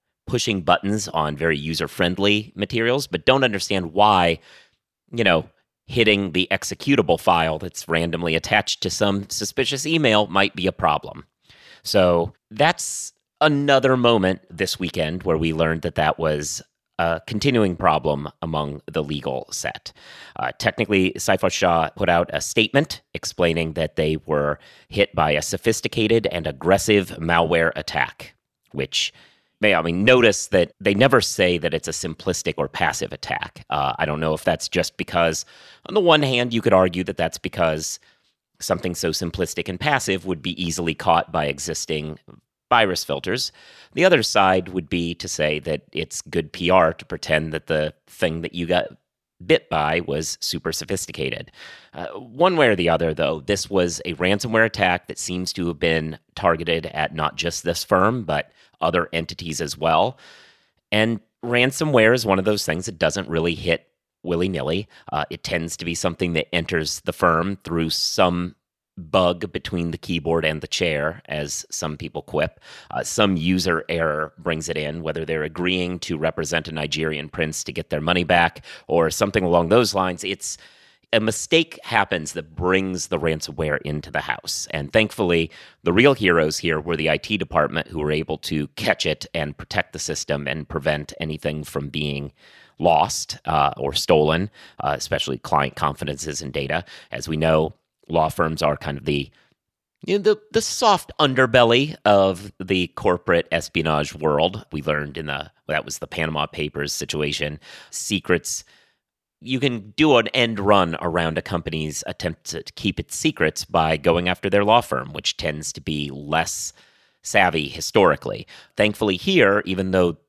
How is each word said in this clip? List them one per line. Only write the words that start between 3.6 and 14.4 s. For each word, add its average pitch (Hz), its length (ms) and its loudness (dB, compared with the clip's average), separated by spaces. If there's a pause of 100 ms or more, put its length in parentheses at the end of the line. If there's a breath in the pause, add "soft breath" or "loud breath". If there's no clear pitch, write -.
why, 92 460 6 (720 soft breath)
you 117 140 0
know, 82 220 4 (420)
hitting 104 440 2
the 92 180 0
executable 95 720 0
file 80 380 2
that's - 300 -12
randomly 82 480 0
attached - 480 0
to 90 40 -2
some 101 400 0
suspicious 131 560 -4
email 127 440 4
might 98 260 2
be 92 140 -2
a 90 40 2
problem. - 540 -2 (580 loud breath)
So 90 480 4 (200)
that's - 600 -2 (280)
another 143 560 4
moment 110 520 4